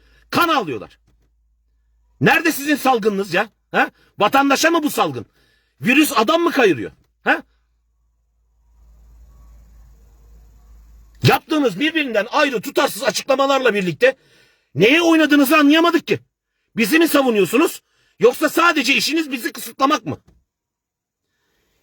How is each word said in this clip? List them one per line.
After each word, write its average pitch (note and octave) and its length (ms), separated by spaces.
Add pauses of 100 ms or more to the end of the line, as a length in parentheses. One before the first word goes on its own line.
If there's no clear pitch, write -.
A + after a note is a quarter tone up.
(300)
kan - 180
ağlıyorlar. D3+ 500 (1200)
Nerede D4+ 320
sizin C#4+ 240
salgınınız G3+ 580
ya? G#3+ 140 (220)
Ha? F#3 200 (280)
Vatandaşa C#4 520
mı E4+ 120
bu D4 80
salgın? C#3+ 360 (540)
Virüs C4+ 360
adam D#4 260
mı E4+ 80
kayırıyor? D3+ 400 (340)
Ha? D4 180 (3750)
Yaptığınız B3 580
birbirinden C#4 500
ayrı C4+ 300
tutarsız - 420
açıklamalarla C4 720
birlikte G3+ 420 (580)
neye B3+ 280
oynadığınızı D4+ 540
anlayamadık D#4+ 500
ki. - 120 (580)
Bizi A3+ 220
mi E4 100
savunuyorsunuz B3+ 720 (380)
yoksa B3+ 280
sadece D#4 460
işiniz C#4 380
bizi B3+ 200
kısıtlamak C4+ 540
mı? B2+ 120 (1600)